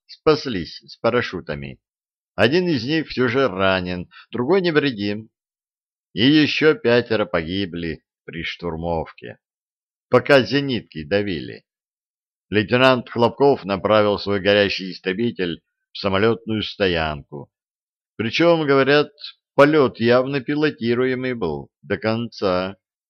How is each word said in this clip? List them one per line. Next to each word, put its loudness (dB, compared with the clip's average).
спаслись -2
с -20
парашютами. -4
Один 2
из -2
них -2
все 0
же 0
ранен, -2
другой 0
невредим. -2
И -4
еще 4
пятеро 0
погибли -6
при -12
штурмовке, -8
пока 4
зенитки -4
давили. -4
Лейтенант 2
Хлопков 2
направил 2
свой -4
горящий 2
истребитель -4
в -18
самолетную -2
стоянку. -4
Причем, 0
говорят, 2
полет 4
явно 2
пилотируемый -2
был -6
до -4
конца. -4